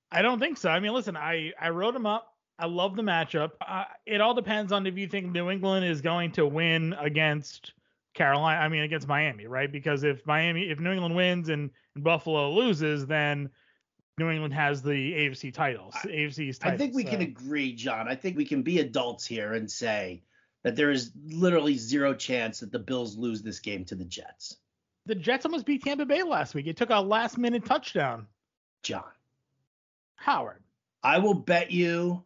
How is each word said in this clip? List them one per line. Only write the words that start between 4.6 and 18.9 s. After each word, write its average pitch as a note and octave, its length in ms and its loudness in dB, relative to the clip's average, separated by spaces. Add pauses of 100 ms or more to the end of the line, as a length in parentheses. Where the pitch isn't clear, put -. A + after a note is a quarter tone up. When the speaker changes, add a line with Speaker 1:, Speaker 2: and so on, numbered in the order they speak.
Speaker 1:
on G3 160 2
if F#3 100 -4
you G3 120 -4
think F#3 200 -4
New F3 200 -2
England F#3+ 360 0
is E3 140 0
going E3 320 0
to D#3+ 160 4
win D#3+ 500 2
against D3+ 760 0 (400)
Carolina, D#3 480 4
I D#3 80 4
mean, D#3+ 140 0
against D3+ 260 -2
Miami, C#3 360 0
right? C3 240 -2
Because C#3+ 340 -2
if C#3+ 220 0
Miami, E3 440 2
if D3 100 -4
New F3+ 120 -2
England F3 260 0
wins F3+ 320 2
and, D3 200 -2 (260)
and C#3+ 100 -6
Buffalo D#3 480 2
loses, D#3 540 2
then D3 420 0 (680)
New E3 120 0
England D#3 240 -2
has C#3+ 280 0
the C#3+ 340 -2
A D3 160 2
F C3 40 -10
C C3 160 -10
titles, C3 440 -4 (100)
Speaker 2:
I, - 20 -6
Speaker 1:
A D3+ 200 -2
F D3 80 -10
C's C3+ 280 -6
Speaker 2:
I F3+ 140 0
think B3+ 160 -2
Speaker 1:
titles, - 20 -6
Speaker 2:
we B3+ 80 0
can G3 160 -2
Speaker 1:
so. F3+ 60 0
Speaker 2:
agree, C3+ 480 -4
John. A#2 340 -4
I C3 80 -2
think F3+ 220 -4
we D3 80 0
can C3+ 180 0
be E3+ 160 2
adults A#2+ 460 -2